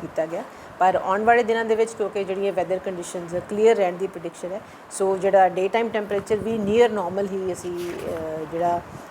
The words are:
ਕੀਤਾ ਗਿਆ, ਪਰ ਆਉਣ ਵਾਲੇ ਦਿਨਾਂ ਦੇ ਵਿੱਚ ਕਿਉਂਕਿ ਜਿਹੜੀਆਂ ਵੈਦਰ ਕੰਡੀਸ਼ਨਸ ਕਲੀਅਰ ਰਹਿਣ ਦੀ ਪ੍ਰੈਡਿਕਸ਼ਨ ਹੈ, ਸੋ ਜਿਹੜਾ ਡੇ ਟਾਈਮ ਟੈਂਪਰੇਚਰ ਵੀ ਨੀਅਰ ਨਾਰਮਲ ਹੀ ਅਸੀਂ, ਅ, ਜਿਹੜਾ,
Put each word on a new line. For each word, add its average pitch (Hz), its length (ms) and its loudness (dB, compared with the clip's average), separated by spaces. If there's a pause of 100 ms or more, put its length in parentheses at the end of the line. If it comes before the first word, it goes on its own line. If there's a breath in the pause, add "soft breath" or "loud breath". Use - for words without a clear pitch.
ਕੀਤਾ 160 240 -4
ਗਿਆ, 175 180 -8 (360 loud breath)
ਪਰ 185 160 4
ਆਉਣ 196 280 0
ਵਾਲੇ 233 200 6
ਦਿਨਾਂ 226 220 0
ਦੇ 220 100 2
ਵਿੱਚ 226 180 0
ਕਿਉਂਕਿ 202 300 -4
ਜਿਹੜੀਆਂ 190 300 -2
ਵੈਦਰ 180 260 0
ਕੰਡੀਸ਼ਨਸ 175 560 -8 (140)
ਕਲੀਅਰ 214 260 6
ਰਹਿਣ 180 180 2
ਦੀ 185 140 -4
ਪ੍ਰੈਡਿਕਸ਼ਨ 170 440 -10
ਹੈ, 214 100 -8 (300 loud breath)
ਸੋ 190 260 0
ਜਿਹੜਾ 190 320 6
ਡੇ 185 180 0
ਟਾਈਮ 226 220 0
ਟੈਂਪਰੇਚਰ 208 460 -2
ਵੀ 214 220 -2
ਨੀਅਰ 220 320 4
ਨਾਰਮਲ 196 380 -2
ਹੀ 185 260 -4
ਅਸੀਂ, 175 400 -8
ਅ, 160 580 -6
ਜਿਹੜਾ, 175 300 0 (300 loud breath)